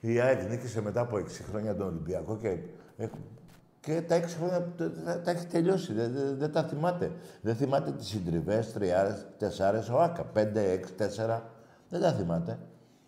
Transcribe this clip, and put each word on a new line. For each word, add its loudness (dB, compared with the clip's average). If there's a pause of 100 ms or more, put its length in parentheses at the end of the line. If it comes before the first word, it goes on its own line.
Η 4
αεκ 4
νίκησε -4
μετά 0
από 0
έξι -4
χρόνια -4
τον -2
Ολυμπιακό -4
και, 0 (400)
ε, -4 (720)
και -2
τα 2
έξι 0
χρόνια 0 (160)
τα, 0
τα, -4
τα 0
έχει -2
τελειώσει. 2
Δεν, 0
δεν, 0
δεν 0
τα 2
θυμάται. 0 (300)
Δεν 0
θυμάται 2
τις -6
συντριβές, 0
τριάρες, 2 (120)
τεσσάρες, 2
ο 4
Άκα. 2
Πέντε, 2
έξι, -2
τέσσερα. -2 (400)
Δεν -2
τα 4
θυμάται. -2 (480)